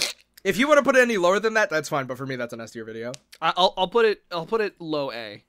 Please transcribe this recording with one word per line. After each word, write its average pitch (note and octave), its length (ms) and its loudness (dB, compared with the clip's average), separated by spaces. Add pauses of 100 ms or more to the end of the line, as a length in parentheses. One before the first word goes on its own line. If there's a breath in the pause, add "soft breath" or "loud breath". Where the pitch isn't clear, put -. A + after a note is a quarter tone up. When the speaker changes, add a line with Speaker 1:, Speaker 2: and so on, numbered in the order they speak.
(420)
Speaker 1:
If F#3+ 140 -2
you C4 120 2
wanna D4 140 6
put B3+ 140 2
it B3+ 60 8
any A#3 160 0
lower F3+ 200 4
than A3 160 -2
that, G#3+ 140 2
that's D#3 220 -4
fine. C#3 160 -2
But B2+ 100 -8
for C3+ 80 -12
me, C3 120 -8
that's A#2+ 180 -8
an A2+ 80 -12
S A2 80 -16
tier A2+ 160 -12
video. A2+ 260 -10 (300)
Speaker 2:
I, E3 160 2
I'll, F#3 180 6
I'll F#3 120 0
put A#3 180 4
it, G#3 160 -2 (100)
I'll E3 140 -6
put G#3+ 160 -2
it - 180 -6
low D3 320 -4
A. A2 360 -12